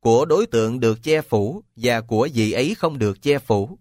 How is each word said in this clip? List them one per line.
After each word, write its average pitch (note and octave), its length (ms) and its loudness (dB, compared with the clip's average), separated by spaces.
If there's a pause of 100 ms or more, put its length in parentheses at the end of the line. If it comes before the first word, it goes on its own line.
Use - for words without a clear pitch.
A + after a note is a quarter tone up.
Của A#2+ 240 4
đối E3+ 220 2
tượng A#2 340 -2
được A2+ 220 0
che D#3 200 0
phủ A#2+ 400 -4 (140)
và A#2 240 -2
của A#2 340 0
vị G#2+ 180 0
ấy C#3+ 220 -2
không D#3+ 240 -4
được G#2 240 -2
che C#3+ 160 0
phủ. A2 420 -4